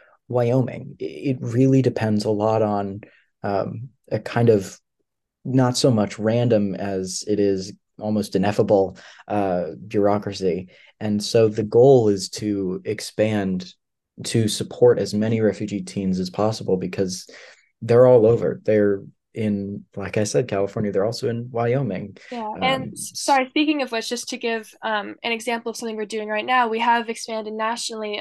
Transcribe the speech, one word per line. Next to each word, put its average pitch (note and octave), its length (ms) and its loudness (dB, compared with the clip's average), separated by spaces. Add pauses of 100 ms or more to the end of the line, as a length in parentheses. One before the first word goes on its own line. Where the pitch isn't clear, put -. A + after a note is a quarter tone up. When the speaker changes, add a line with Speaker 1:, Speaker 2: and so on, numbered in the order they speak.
(280)
Speaker 1:
Wyoming. B2 760 0
I-, - 20 -6
it B2+ 380 -6
really C3 400 4
depends A2 440 0
a A2 60 0
lot A2 300 2
on, G2+ 400 -2 (420)
um, G#2 460 -4 (220)
a A2 80 -2
kind A#2 300 2
of G2+ 300 2 (640)
not B2+ 340 2
so C#3 140 4
much G#2 280 0
random A2 560 2
as F#2+ 520 -6
it G#2 120 0
is F#2+ 340 0 (240)
almost G#2+ 380 -2
ineffable, G2+ 640 2 (320)
uh, F#2+ 380 -2 (200)
bureaucracy. G2+ 800 0 (320)
And G#2 240 -2
so A2+ 240 4
the G#2+ 160 -2
goal A#2 460 6
is F#2+ 220 0
to G2 520 -4
expand G#2 920 -2 (520)
to A2 240 2
support - 500 2
as G2+ 140 -4
many A2 260 0
refugee G#2 420 -2
teens F#2 380 -2
as F#2 100 -4
possible G#2 460 -2
because F#2 540 -4 (520)
they're A#2 240 6
all B2 200 8
over. G#2 400 2
They're G#2 360 2 (320)
in, G2+ 520 -4 (100)
like - 220 -8
I G#2+ 80 2
said, - 240 0
California. G2+ 420 -2
They're F#2+ 140 2
also A#2 240 -4
in A#2+ 220 -6
Wyoming. A#2 640 -2 (140)
Speaker 2:
Yeah, A3+ 240 -8
Speaker 1:
Um, - 80 -6
Speaker 2:
and C4 300 -2
s-, - 200 -14
Speaker 1:
s- - 80 -10
Speaker 2:
sorry, C4+ 280 2
speaking D4+ 320 0
of A#3+ 120 -6
which, A3+ 160 -6
just A#3+ 200 -8
to B3 80 -8
give, A3+ 440 -6
um, G#3+ 420 -4
an A3+ 80 -4
example A#3 380 -6
of A3 80 -8
something A3+ 180 -8
we're G#3+ 100 -6
doing G#3+ 220 -8
right G#3+ 180 -4
now, B3 220 2
we A3+ 120 -4
have A#3 300 2
expanded A3 440 -8
nationally, A3 680 -6